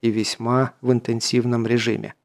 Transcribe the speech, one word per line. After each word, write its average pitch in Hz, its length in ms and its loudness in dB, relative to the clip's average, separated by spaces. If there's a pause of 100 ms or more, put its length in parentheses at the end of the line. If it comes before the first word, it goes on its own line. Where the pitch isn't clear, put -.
и 113 80 2
весьма 113 720 0
в 127 100 2
интенсивном 120 760 0
режиме. 110 580 0